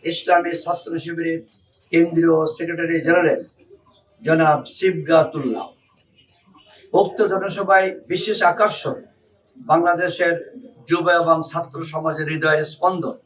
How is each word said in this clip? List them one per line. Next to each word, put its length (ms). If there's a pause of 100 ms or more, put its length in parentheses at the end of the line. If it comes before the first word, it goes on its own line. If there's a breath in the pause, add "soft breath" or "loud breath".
(120)
ইসলামী 400 (120)
ছাত্র 280 (120)
শিবিরের 360 (520)
কেন্দ্রীয় 460 (180)
সেক্রেটারি 420 (100)
জেনারেল 340 (800)
জনাব 380 (160)
শিবগাতুল্লাহ। 920 (1400 loud breath)
উক্ত 180 (120)
জনসভায় 560 (240)
বিশেষ 260 (140)
আকর্ষণ 460 (760)
বাংলাদেশের 640 (540)
যুব 160 (160)
এবং 160 (140)
ছাত্র 260 (160)
সমাজের 380
হৃদয়ের 420
স্পন্দন 520